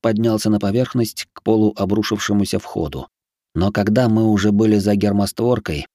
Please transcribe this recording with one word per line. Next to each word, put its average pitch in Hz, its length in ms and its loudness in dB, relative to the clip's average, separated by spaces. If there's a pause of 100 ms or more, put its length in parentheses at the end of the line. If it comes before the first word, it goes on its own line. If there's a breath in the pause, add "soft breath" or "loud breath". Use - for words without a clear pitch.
поднялся 113 480 0
на 107 100 2
поверхность 113 720 -2
к - 120 -20
полуобрушившемуся 104 1120 0
входу. 69 520 -8 (440)
Но 92 180 0
когда 107 380 2
мы 110 220 2
уже 104 200 2
были 107 260 4
за 104 180 2
гермостворкой, 101 1000 -2